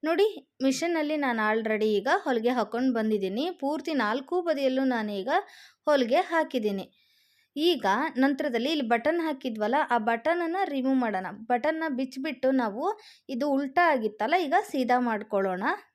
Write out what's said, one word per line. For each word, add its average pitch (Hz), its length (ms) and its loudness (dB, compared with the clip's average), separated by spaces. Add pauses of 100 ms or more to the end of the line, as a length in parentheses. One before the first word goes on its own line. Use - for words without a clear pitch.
ನೋಡಿ, 339 180 4 (400)
ಮಿಷಿನಲ್ಲಿ 311 600 0
ನಾನು 233 160 0 (100)
already 220 360 0 (120)
ಈಗ 208 80 -4 (180)
ಹೊಲಿಗೆ 240 240 0
ಹಾಕ್ಕೊಂಡು 247 480 0
ಬಂದಿದ್ದೀನಿ. 214 480 0 (160)
ಪೂರ್ತಿ 285 320 -2
ನಾಲ್ಕು 269 480 0
ಬದಿಯಲ್ಲೂ 269 420 0
ನಾನೀಗ 214 460 -2 (580)
ಹೊಲಿಗೆ 277 340 4 (100)
ಹಾಕಿದ್ದೀನಿ. 240 540 -2 (720)
ಈಗ 302 300 0 (320)
ನಂತರದಲ್ಲಿ 269 580 0
ಇಲ್ಲಿ 277 180 -2
ಬಟನ್ 294 340 0
ಹಾಕಿದ್ವಲ್ಲ, 233 480 -2 (200)
ಆ - 20 4 (120)
ಬಟನನ್ನು 339 640 0
ರಿಮೂವ್ 262 300 2
ಮಾಡೋಣ. 190 220 -4 (240)
ಬಟನ್ನ 302 320 0 (140)
ಬಿಚ್ಚಿಬಿಟ್ಟು 262 540 -4
ನಾವು 247 340 0 (440)
ಇದು 269 180 -2 (100)
ಉಲ್ಟಾ 285 360 2
ಆಗಿತ್ತಲ್ಲ, 220 420 0 (100)
ಈಗ 277 80 -2 (180)
ಸೀದಾ 247 280 2 (100)
ಮಾಡ್ಕೊಳ್ಳೋಣ. 196 540 -2 (320)